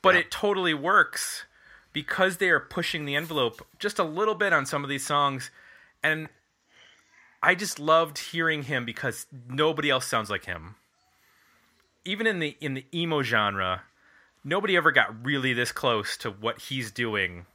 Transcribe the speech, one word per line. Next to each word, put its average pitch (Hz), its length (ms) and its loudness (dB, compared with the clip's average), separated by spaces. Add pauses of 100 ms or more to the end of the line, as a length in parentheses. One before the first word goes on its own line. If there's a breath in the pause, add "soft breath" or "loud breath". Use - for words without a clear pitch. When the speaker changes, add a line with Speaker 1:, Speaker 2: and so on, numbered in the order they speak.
Speaker 1:
but 185 120 6
Speaker 2:
Yeah. 175 60 6
Speaker 1:
it 165 100 -4
totally 190 440 0
works 170 680 2 (480 soft breath)
because 185 440 0
they 185 140 2
are 147 100 4
pushing 165 440 -4
the 139 120 -4
envelope 147 500 -2 (120)
just 202 200 -4
a 190 60 2
little 190 300 0
bit 190 180 2
on 139 140 2
some 143 180 -2
of 135 60 -8
these 139 160 -4
songs, 143 440 0 (520 loud breath)
and 156 260 0 (1120 soft breath)
I 175 120 4
just 185 240 -6
loved 156 400 2
hearing 160 460 -2
him 123 200 -2
because 117 420 -6 (220)
nobody 147 420 0
else 131 160 0
sounds 107 240 -2
like 98 140 -4
him. 87 320 -10 (1300 soft breath)
Even 208 220 -4
in 202 140 2
the, 151 200 -4
in 139 140 -4
the 131 200 -10
emo 165 280 0
genre, 98 600 0 (600 soft breath)
nobody 185 320 0
ever 156 160 6
got 110 320 2
really 131 280 0
this 120 200 0
close 113 460 0
to 117 120 -6
what 107 320 -6
he's 127 280 -8
doing. 98 640 -2